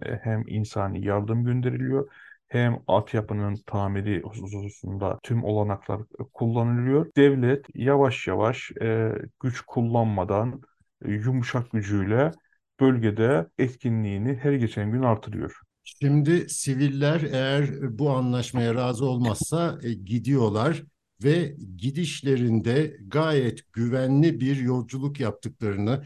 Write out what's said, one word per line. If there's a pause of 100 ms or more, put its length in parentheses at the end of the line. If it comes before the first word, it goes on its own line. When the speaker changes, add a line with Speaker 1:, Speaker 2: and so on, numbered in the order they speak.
Speaker 1:
e,
hem
insani
yardım
gönderiliyor, (400)
hem
altyapının (100)
tamiri
hususunda
tüm
olanaklar,
e,
kullanılıyor. (100)
Devlet
yavaş
yavaş, (120)
e, (280)
güç
kullanmadan, (420)
e,
yumuşak
gücüyle (500)
bölgede (120)
etkinliğini
her
geçen
gün
artırıyor. (240)
Speaker 2:
Şimdi
siviller (120)
eğer
bu
anlaşmaya
razı
olmazsa,
e,
gidiyorlar (420)
ve (200)
gidişlerinde (100)
gayet
güvenli
bir
yolculuk
yaptıklarını,